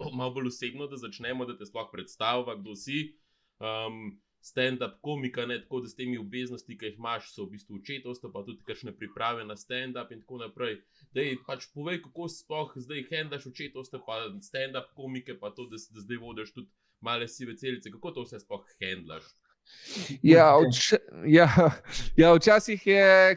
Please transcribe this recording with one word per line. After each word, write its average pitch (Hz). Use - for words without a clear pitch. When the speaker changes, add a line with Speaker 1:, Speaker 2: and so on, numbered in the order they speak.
Speaker 1:
malo 127
bolj 127
osebno, 127
da 139
začnemo, 123
da 120
te 104
sploh 110
predstaviva, 117
kdo 104
si. 147
Ehm, 110
stand-up 127
komika, 131
ne, 120
tako 127
da 117
s -
temi 123
obveznosti, 120
ki 110
jih 104
imaš, 117
so -
v 92
bistvu 104
očetovstvo, 123
pa 101
tudi 104
kakšne 110
priprave 113
na 107
stand-up 123
in 110
tako 127
naprej. 113
Daj, 135
pač -
povej, 165
kako 170
sploh 156
zdaj 135
handlaš 151
očetovstvo, 131
pa 113
stand-up 131
komike, 127
pa 104
to, 120
da 110
s-, -
da 110
zdaj 107
vodiš 110
tudi 104
Male 117
sive 117
celice. 123
Kako 98
to 143
vse 113
sploh -
handlaš? 87
Speaker 2:
Ja, 156
Speaker 3:
Okej. 147
Speaker 2:
vč-, 127
ja, 156
ja, 165
včasih 208
je 196